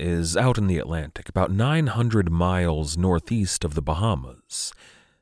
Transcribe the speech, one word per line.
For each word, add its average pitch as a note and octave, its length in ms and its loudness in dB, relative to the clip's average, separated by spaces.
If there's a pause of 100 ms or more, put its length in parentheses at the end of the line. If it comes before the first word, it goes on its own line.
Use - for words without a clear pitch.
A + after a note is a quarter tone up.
is E2 340 0
out A#2 220 4
in G#2 80 2
the F2+ 140 2
Atlantic, D#2 500 -8
about F#2 220 0
nine C#3 360 2
hundred A2 440 2
miles E2+ 680 0
northeast F#2 640 0
of D2+ 120 -4
the D#2 80 -2
Bahamas, D#2 880 -4 (480)